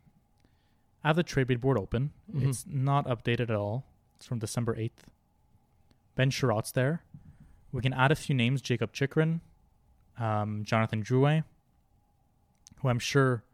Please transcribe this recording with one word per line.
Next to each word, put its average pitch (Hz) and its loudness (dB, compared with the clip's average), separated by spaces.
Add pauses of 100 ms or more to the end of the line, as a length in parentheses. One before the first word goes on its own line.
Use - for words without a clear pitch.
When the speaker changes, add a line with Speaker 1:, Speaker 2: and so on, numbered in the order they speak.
(1040)
Speaker 1:
I 151 -2
have 160 4
the 175 2
trade 135 0
bid 120 0
board 131 2
open. 120 -2 (240)
Speaker 2:
Mm-hmm. 135 0
Speaker 1:
It's - -6
not 139 0
updated 120 -2
at 117 0
all. 104 -2 (320)
It's - -20
from 120 -4
December 113 -2
eighth. 113 -8 (1080)
Ben 131 2
Sherratt's 113 -2
there. 139 0 (720)
We 131 -6
can 131 -2
add 131 4
a - 0
few - -2
names, 127 2
Jacob 117 -2
Chychrun, 160 0 (800)
um, 107 -2
Jonathan 110 0
Drouin, 139 2 (1400)
who 135 0
I'm 123 2
sure 127 2